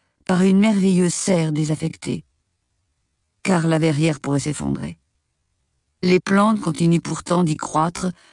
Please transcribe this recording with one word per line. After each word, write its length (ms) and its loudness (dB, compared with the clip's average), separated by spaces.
par 180 2
une 160 4
merveilleuse 540 2
serre 380 0
désaffectée. 720 -4
Car 260 0
la 120 2
verrière 400 0
pourrait 200 -2
s'effondrer. 600 -6
Les 160 4
plantes 420 2
continuent 400 0
pourtant 420 -2
d'y 140 -2
croître, 500 -4